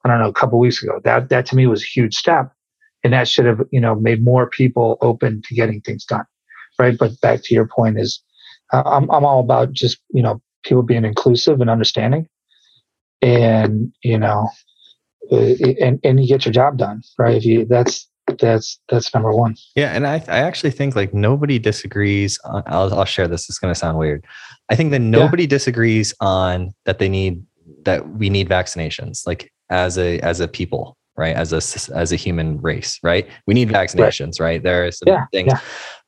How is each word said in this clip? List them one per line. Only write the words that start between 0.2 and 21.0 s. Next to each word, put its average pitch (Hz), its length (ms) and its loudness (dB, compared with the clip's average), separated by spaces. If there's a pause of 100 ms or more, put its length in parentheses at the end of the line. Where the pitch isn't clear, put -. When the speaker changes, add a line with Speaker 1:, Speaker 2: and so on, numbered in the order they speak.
Speaker 1:
know, 107 80 0
a 98 40 -4
couple 123 280 0
weeks 123 200 2
ago. - 240 -6
That, 120 240 0
that 123 180 0
to 131 100 0
me 131 100 6
was 107 160 2
a - 40 -10
huge 113 280 -2
step, 143 380 0 (500)
and 123 100 2
that 127 160 0
should 123 180 2
have, 110 140 2 (120)
you 131 80 2
know, 110 160 2
made 113 280 0
more 123 240 4
people 120 540 0
open 117 400 0
to - 120 -14
getting 110 260 -2
things - 240 -10
done, - 200 -6 (540)
right? 123 180 4
But 113 240 -2
back 113 220 2
to - 120 -2
your 113 120 4
point 110 340 0
is, 120 220 -6 (500)
uh, 135 140 2
I'm, 143 240 2
I'm 143 140 4
all 139 160 4
about 123 320 2
just, 123 260 -4 (120)
you 127 120 2
know, 117 180 -2 (240)
people 127 180 2
being 117 220 0
inclusive 120 560 2
and 117 80 2
understanding, 117 600 0 (920)
and, 113 720 2 (100)
you 117 160 0
know, 104 300 0 (840)
uh, 117 220 4 (260)
and, 127 240 2
and 135 160 4
you 131 80 4
get 135 160 2
your 117 80 0
job 131 260 2
done, 107 240 -4 (160)
right? 117 160 2
If 110 100 0
you, 113 200 2
that's, 120 440 0 (300)
that's, 113 400 0 (100)
that's 117 240 -2
number 110 200 0
one. 113 240 0 (180)
Speaker 2:
Yeah, 139 180 -2
and 123 140 -2
I, 156 220 -4
I 95 100 -2
actually 160 320 -2
think, 139 260 -2
like, 98 160 -2